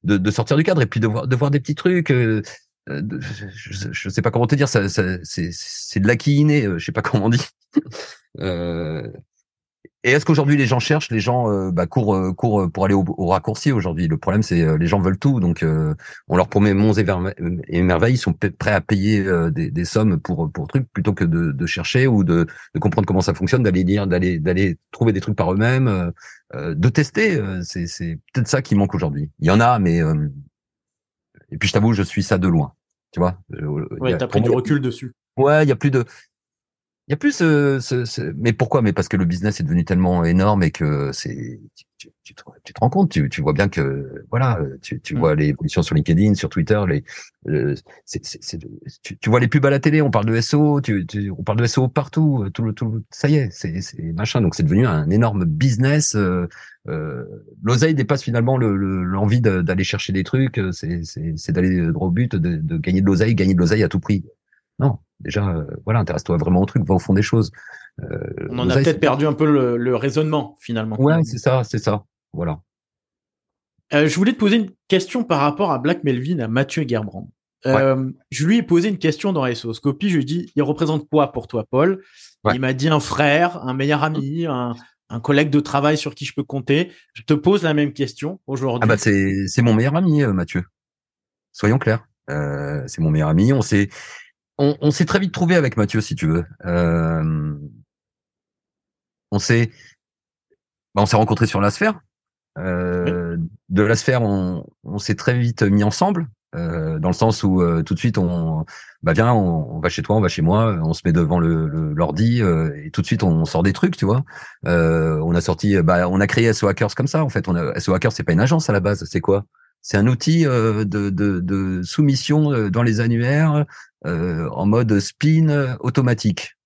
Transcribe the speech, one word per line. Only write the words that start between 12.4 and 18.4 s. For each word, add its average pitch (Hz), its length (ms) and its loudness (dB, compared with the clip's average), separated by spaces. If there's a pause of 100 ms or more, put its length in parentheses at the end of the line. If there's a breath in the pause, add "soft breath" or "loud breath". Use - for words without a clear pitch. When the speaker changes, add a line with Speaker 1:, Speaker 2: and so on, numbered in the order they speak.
Speaker 1:
euh, 90 80 0
pour 92 160 -2
aller 98 80 2
au, 98 100 4 (140)
au 92 100 -2
raccourci 107 440 0
aujourd'hui ? 87 360 0
Le 80 100 0
problème, 104 260 0
c'est, 85 180 0
euh, 78 160 2
les 82 100 2
gens 98 140 2
veulent 95 160 0
tout, 139 220 2
donc, 87 220 0
euh, 78 320 0 (340 loud breath)
on 90 100 0
leur 92 100 4
promet 104 260 2
monts 104 200 4
et 101 100 2
verme-, 92 300 -2 (340)
et 87 140 0
merveilles, 90 320 4
ils 127 40 2
sont 87 160 0
p-, 95 180 -2